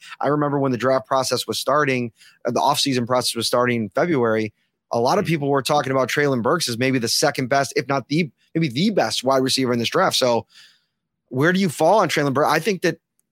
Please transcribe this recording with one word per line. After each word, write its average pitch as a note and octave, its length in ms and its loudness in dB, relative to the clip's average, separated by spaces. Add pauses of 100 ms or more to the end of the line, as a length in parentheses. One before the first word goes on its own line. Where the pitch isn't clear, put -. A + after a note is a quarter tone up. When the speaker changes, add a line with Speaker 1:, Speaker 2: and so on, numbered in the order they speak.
(200)
Speaker 1:
I - 80 -2
remember C#3+ 320 0
when C3+ 100 0
the B2 80 -2
draft C3 300 0
process C3 360 0
was A2 140 -6
starting, C3 540 0 (340)
uh, A#2+ 60 -2
the A2+ 80 -2
offseason B2+ 480 0
process B2 260 0
was A2+ 140 -4
starting B2 340 0
in G2+ 80 -6
February, A#2 640 0 (400)
a A#2+ 80 0
lot C#3+ 180 2
of F3 60 0
Speaker 2:
Mm-hmm. D3+ 80 -2
Speaker 1:
people C#3+ 160 -2
were C#3 140 2
talking D3 280 0
about C3 180 0
Treylon C#3 340 0
Burks D3+ 260 0
as A#2 100 -4
maybe C3 220 0
the A2+ 80 -2
second C#3 400 0
best, C#3 260 0
if - 140 -2
not C#3 180 -2
the, D3+ 240 -2 (240)
maybe E3 140 0
the D#3 220 0
best B2+ 340 -2
wide C3+ 180 2
receiver C3 300 0
in A#2+ 80 0
this A2+ 100 -2
draft. E3+ 240 0
So A#2+ 320 0 (800)
where D3+ 240 2
do F#3+ 60 2
you G3 100 2
fall E3 300 4
on F3+ 100 4
Treylon C#3+ 240 0
Burks? C3+ 160 2
I D#3 120 2
think F#3+ 220 -2
that E3 160 0 (340)